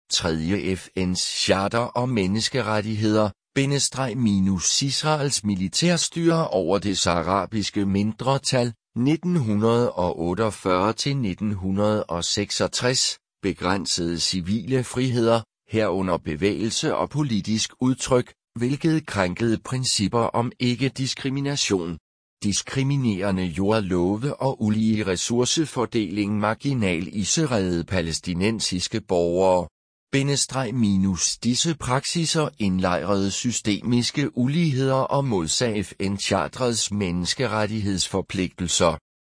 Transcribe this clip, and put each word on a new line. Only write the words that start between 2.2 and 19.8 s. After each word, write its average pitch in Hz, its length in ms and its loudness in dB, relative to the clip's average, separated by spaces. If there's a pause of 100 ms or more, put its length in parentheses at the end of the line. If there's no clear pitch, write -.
bindestreg 135 600 -2
minus 98 680 2
Israels 143 600 0
militærstyre 165 1040 0
over 92 300 2
det 190 200 -2
saharabiske 92 880 0
mindretal, 117 840 0 (240)
nitten 160 400 2
hundrede 113 560 2
og 90 280 -2
otteogfyrre 92 720 2
til 139 240 -2
nitten 104 360 -2
hundrede 98 520 0
og 85 200 -4
seksogtres, - 920 0 (240)
begrænsede 87 800 -2
civile 107 640 -2
friheder, 120 560 2 (300)
herunder 92 460 0
bevægelse 90 800 -2
og 90 140 -2
politisk 110 680 -2
udtryk, 127 520 0 (260)
hvilket 151 480 0
krænkede 104 520 0
principper 120 640 0